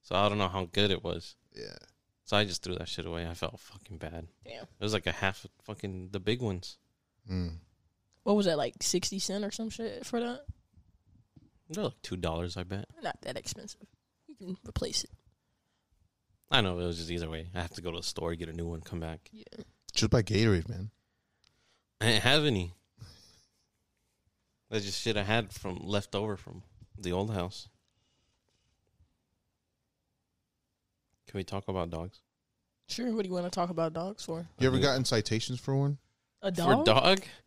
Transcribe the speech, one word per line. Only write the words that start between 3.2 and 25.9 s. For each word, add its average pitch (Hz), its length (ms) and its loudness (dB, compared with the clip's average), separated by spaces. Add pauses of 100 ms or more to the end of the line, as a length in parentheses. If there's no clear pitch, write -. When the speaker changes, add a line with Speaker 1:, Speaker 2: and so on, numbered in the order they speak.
Speaker 1:
I 82 60 -8
felt - 260 -6
fucking 98 380 -18
bad. 82 300 -10 (180)
Speaker 3:
Damn. 117 160 -14
Speaker 1:
It - 60 -16 (120)
was, 107 140 -2
like, 95 120 0
a 87 60 2
half - 340 -2 (180)
fucking 95 460 -8
the 101 100 -6
big 110 200 0
ones. 95 380 -4 (520)
Speaker 2:
Mm. 87 280 -2 (640)
Speaker 3:
What 202 140 4
was 202 100 4
that, 160 120 4
like, - 240 -2
sixty - 360 0
cent 202 260 -4
or 233 60 -4
some 226 200 -6
shit 220 360 -8
for 233 140 -2
that? 247 260 -4 (1200)
Speaker 1:
They're, 190 160 -4
like, - 180 -4
two - 140 -6
dollars, 85 400 -2
I 92 60 -6
bet. 98 240 -6 (160)
Speaker 3:
Not 175 200 -6
that 127 140 -8
expensive. - 500 -12 (400)
You 302 100 -20
can 185 200 -10 (100)
replace - 380 -4
it. - 60 -16 (1400)
Speaker 1:
I 131 120 6
know, 90 180 2
it 87 60 0
was 85 100 -2
just 82 140 -8
either 85 200 -2
way. 80 240 -8
I 90 60 -4
have 85 140 -6
to 85 80 -12
go 87 100 -4
to 85 60 -6
the 82 40 -8
store, 82 320 -4
get 82 140 -6
a 80 60 -10
new 85 120 -4
one, 82 140 -6
come 85 200 -8
back. 80 320 -8
Speaker 3:
Yeah. 214 120 -20 (480)
Speaker 2:
Just - 180 2
buy 120 120 8
Gatorade, 104 460 4
man. 98 220 -6 (1120)
Speaker 1:
I 107 60 2
didn't 110 160 6
have 147 220 6
any. 92 300 2 (1900)
That's 104 160 -2
just 98 160 -6
shit 110 160 2
I 104 60 2
had 107 300 2
from, 92 320 -6
left 101 300 -2